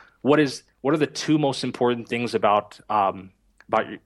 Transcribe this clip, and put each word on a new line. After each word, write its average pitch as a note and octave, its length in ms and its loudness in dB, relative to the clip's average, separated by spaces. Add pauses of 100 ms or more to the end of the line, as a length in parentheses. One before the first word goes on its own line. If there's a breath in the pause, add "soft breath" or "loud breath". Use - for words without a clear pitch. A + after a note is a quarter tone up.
(220 loud breath)
what D3 180 4
is, C3+ 220 0 (200)
what C#3 120 0
are E3 40 2
the D3 100 0
two D3+ 320 0
most C#3 240 -2
important B2 440 -2
things A#2 280 -4
about, G#2 520 0
um, F#2+ 440 -2 (360)
about A2 220 -2
your, G2+ 160 -14